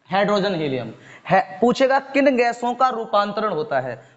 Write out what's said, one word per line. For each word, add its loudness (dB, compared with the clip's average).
हाइड्रोजन, 0
हीलियम -4
है। 2
पूछेगा 2
किन 2
गैसों 0
का 2
रूपांतरण -2
होता -2
है, -10